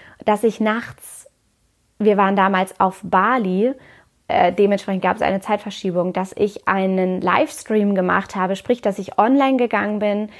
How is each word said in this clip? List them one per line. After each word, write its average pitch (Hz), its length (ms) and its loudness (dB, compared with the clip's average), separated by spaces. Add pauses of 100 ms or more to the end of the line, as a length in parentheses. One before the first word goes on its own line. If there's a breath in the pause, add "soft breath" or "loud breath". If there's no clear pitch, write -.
(240 loud breath)
dass 208 200 0
ich 214 160 0
nachts, - 680 -6 (720)
wir 208 180 4
waren 196 200 2
damals 190 420 0
auf 185 240 0
Bali, 202 720 0 (540 loud breath)
äh, 175 240 2
dementsprechend 196 500 0
gab 190 140 0
es 214 60 -6
eine 190 180 0
Zeitverschiebung, 185 720 -4
dass 190 240 -6
ich - 320 -4
einen 185 520 0
Livestream 202 760 0
gemacht 185 400 0
habe, 185 180 -2
sprich, 240 260 -2
dass 202 200 -4
ich - 180 -8
online 269 380 4
gegangen 214 420 -2
bin 208 300 -2 (120)